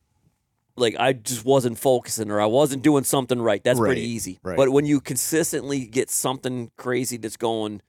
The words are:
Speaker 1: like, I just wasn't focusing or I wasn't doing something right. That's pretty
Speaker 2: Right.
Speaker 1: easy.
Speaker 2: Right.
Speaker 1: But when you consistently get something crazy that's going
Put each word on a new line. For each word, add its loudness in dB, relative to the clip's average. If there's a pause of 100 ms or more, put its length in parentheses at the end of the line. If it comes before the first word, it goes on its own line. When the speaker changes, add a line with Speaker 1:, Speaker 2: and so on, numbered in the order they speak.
(760)
Speaker 1:
like, 2
I 2
just -6
wasn't 2
focusing -2
or 0
I 4
wasn't 2
doing 4
something 0
right. 2
That's 2
pretty 2
Speaker 2:
Right. -6
Speaker 1:
easy. -8
Speaker 2:
Right. -4
Speaker 1:
But 4
when 4
you 2
consistently -4
get -4
something -4
crazy -4
that's -10
going -4